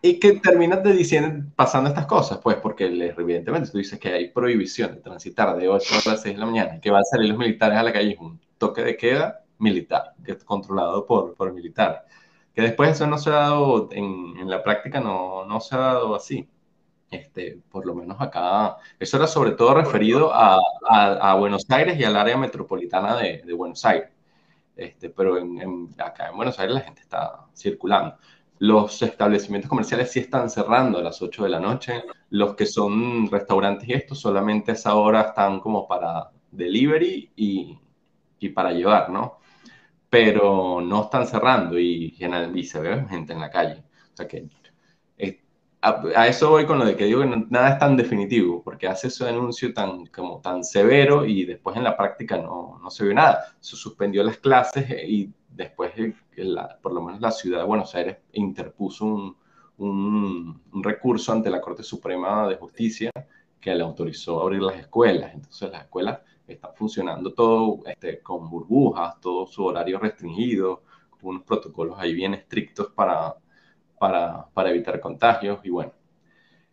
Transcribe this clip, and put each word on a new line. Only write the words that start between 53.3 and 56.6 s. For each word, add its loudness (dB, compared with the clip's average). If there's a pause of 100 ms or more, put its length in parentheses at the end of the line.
Se -18
suspendió -2
las -2
clases, 2
eh, -8
y -2 (160)
después, -8
eh, -6 (220)
la, -6